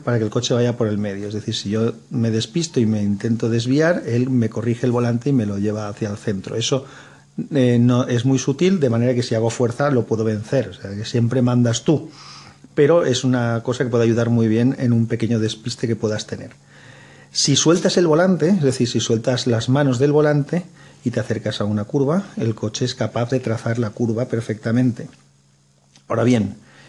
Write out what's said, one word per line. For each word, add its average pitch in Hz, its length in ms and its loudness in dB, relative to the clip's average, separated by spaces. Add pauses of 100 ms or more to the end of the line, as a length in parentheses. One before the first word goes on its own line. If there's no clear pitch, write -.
para 120 160 0
que 110 60 0
el 104 40 -2
coche 123 240 -2
vaya 120 240 2
por 113 100 0
el 104 120 -2
medio. 101 280 -6
Es 104 60 -8
decir, 107 220 -6
si 98 160 -6
yo 113 220 0 (180)
me 113 180 0
despisto 135 500 -2
y 113 60 4
me 107 160 0
intento 110 480 -2
desviar, 135 560 0
él 127 240 0
me 117 200 2
corrige 117 360 -2
el 123 60 2
volante 120 400 0
y - 20 2
me 113 140 2
lo 101 100 -4
lleva 104 320 -4
hacia 104 200 -6
el 101 80 -6
centro. 98 380 -6
Eso, 131 300 -2 (640)
eh, 123 300 4
no, 123 260 4
es 120 180 -2
muy 135 120 2
sutil, 175 420 0
de 131 120 2
manera 120 240 2
que 120 80 0
si 120 100 -4
hago 113 160 0
fuerza 123 400 0
lo 120 160 2
puedo 110 180 -2
vencer. 107 460 -2
O 92 40 -16
sea, 98 180 -14
que 101 120 -8
siempre 117 380 0
mandas 123 420 2
tú. - 280 0 (640)
Pero 156 300 4
es 127 180 0
una 120 400 0
cosa 123 200 -2
que 123 60 -2
puede 117 140 2
ayudar 117 260 2
muy 117 180 2
bien 120 300 2
en 120 160 0
un 117 140 2
pequeño 113 320 0
despiste 110 480 -4
que 113 80 0
puedas 107 320 -4
tener. - 240 -12 (800)
Si - 240 0
sueltas 170 420 4
el 180 80 4
volante, 165 440 4
es 190 120 2
decir, 123 260 2
si 117 120 -2
sueltas 120 480 0
las 113 200 0
manos 131 300 2
del 143 140 2
volante 147 520 2 (400)
y 123 60 0
te 113 100 -2
acercas 107 400 -4
a 107 60 -2
una 104 200 -2
curva, 147 380 0 (140)
el 113 160 -2
coche 110 320 -4
es 120 80 -4
capaz 117 380 -4
de 131 80 0
trazar 113 400 -4
la 113 100 -2
curva 113 360 -2
perfectamente. 117 840 -2 (1000)
Ahora 113 160 0
bien, 110 340 2 (320)